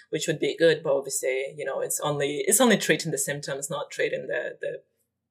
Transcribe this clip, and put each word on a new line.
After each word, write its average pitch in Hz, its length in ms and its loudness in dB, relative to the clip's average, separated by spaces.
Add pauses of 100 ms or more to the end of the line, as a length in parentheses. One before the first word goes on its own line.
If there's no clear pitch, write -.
(120)
which 156 160 -4
would 156 120 0
be - 160 0
good. 156 280 6
But 139 120 2
obviously, 135 500 -2 (120)
you 139 80 -6
know, 135 160 -4
it's 143 180 -2
only, 143 460 -2
it's 214 160 4
only 226 160 8
treating 160 340 0
the 139 60 -2
symptoms, 143 500 -6
not 143 220 -6
treating - 380 -4
the, - 340 -6
the, - 220 -8 (480)